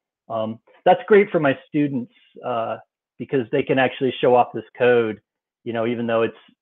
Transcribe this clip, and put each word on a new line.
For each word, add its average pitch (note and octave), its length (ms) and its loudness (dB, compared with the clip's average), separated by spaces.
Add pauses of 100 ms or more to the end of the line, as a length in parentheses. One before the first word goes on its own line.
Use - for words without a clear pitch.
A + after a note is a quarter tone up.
(280)
Um, A2+ 320 -6 (240)
that's F3+ 240 4
great G3+ 220 6
for E3+ 100 0
my C#3 260 0
students, C#3 460 -4 (340)
uh, A2+ 300 -6 (420)
because A#2+ 320 -4
they C#3 120 0
can C3+ 160 -2
actually B2+ 420 -2
show B2 160 4
off A#2+ 180 2
this A2+ 100 -10 (140)
code, A#2 420 2 (440)
you A#2 80 -8
know, A2+ 140 -2
even A#2 200 -4
though A2+ 160 0
it's, A2 140 -2 (260)